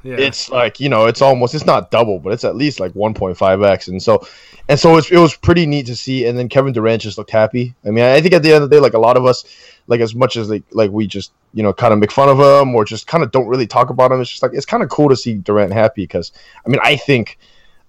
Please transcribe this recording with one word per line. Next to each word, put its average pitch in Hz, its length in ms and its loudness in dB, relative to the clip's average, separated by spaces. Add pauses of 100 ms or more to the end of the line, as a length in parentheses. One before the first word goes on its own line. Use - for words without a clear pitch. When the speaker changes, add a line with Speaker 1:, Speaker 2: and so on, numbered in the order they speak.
Speaker 1:
Yeah. 127 160 -12
Speaker 2:
it's 135 320 -6
like, 120 280 -2
you 139 100 -4
know, 110 180 2
it's 117 160 0
almost, 127 320 2
it's 151 100 -8
not 107 260 0
double, 110 280 0
but 87 140 -6
it's - 120 -6
at 98 100 -2
least, 135 260 -4
like, 92 120 -6
one 104 220 -4
point 95 220 -6
five 95 260 2
X. 98 260 0
And 92 140 -8
so, 107 240 0 (420)
and 143 100 2
so 165 200 6
it's, 156 120 -2
it 175 80 4
was 170 160 4
pretty 175 320 0
neat 143 200 -4
to 120 100 -10
see. 131 300 -4
And 120 120 -2
then 123 100 -6
Kevin 139 240 0
Durant 113 300 -2
just 107 140 -12
looked 107 140 -14
happy. 123 440 -2 (100)
I 104 60 -6
mean, 117 140 2
I 131 160 4
think 170 140 2
at 165 80 2
the 156 100 4
end 151 100 6
of 143 60 -4
the 147 80 6
day, 147 40 8
like, 120 140 2
a 113 40 2
lot 117 180 4
of 127 80 0
us, 127 200 0 (420)
like, 117 140 -2
as 113 140 -4
much 123 220 -2
as, 107 140 -8
like, 107 200 -6
like, 107 200 0
we 107 160 -4
just, 98 260 -12 (220)
you 110 80 -6
know, 101 100 0
kinda 110 240 0
make 104 160 0
fun 139 160 2
of 135 100 4
him 139 360 4
or 110 100 2
just 107 220 -10
kinda 160 200 -2
don't 117 200 -2
really 123 200 -2
talk 123 240 0
about 127 220 2
him, 127 80 -2
it's 123 100 -8
just, - 120 -8
like, 127 100 -2
it's 139 140 -8
kinda 220 220 -4
cool 147 200 0
to 135 80 4
see 120 180 -6
Durant 104 380 -2
happy 107 340 -2
'cause, - 260 -8 (340)
I - 20 -8
mean, 117 140 0
I 135 140 2
think, 123 420 -2 (500)